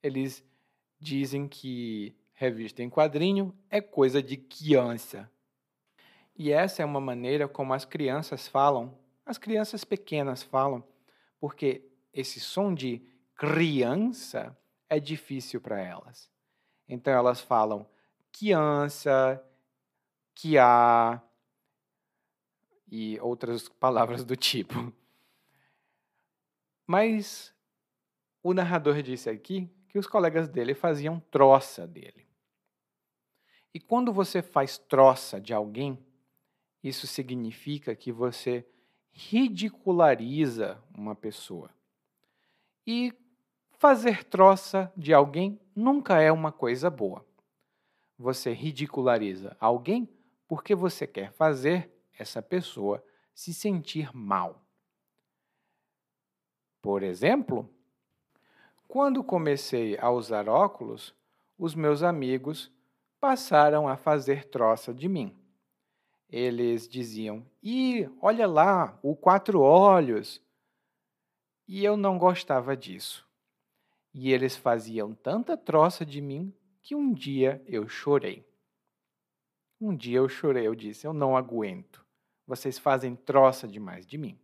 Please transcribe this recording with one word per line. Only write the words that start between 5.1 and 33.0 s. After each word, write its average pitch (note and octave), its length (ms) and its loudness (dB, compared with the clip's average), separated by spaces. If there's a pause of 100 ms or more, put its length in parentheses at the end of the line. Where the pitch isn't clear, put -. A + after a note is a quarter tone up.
E D3 160 -4
essa F3 320 0
é - 20 0
uma C#3+ 160 -4
maneira C3+ 460 -4
como C3+ 260 -6
as C3+ 120 -4
crianças D3 640 -6
falam, C3+ 500 0 (260)
as B3 140 -10
crianças G#3+ 460 -6
pequenas C#3 580 -6
falam, C3 400 -2 (560)
porque C#3+ 480 -4 (260)
esse C3 280 -10
som G3 340 -4
de B2+ 320 -8 (300)
criança D3 1200 -2 (320)
é D#3 100 0
difícil C#3 640 -10
pra G#2 200 -8
elas. F#2 480 -16 (600)
Então C3 240 -4
elas B2 280 2
falam G#2+ 460 0 (500)
criança, D3 1040 0 (920)
que D#3 240 2
há A#2+ 640 6 (1700)
e A2 300 -10
outras A#2+ 480 -6
palavras A#2+ 560 0
do B2+ 120 -4
tipo. A#2+ 560 -4 (1900)
Mas G#3 680 -2 (880)
o F3+ 100 0
narrador E3 500 0
disse B2+ 280 -8
aqui F3 400 -8 (180)
que G3+ 100 -4
os G3 80 -4
colegas E3 420 0
dele C3+ 260 -4
faziam D#3+ 460 -4 (100)
troça C3+ 560 6
dele. - 400 -20 (1500)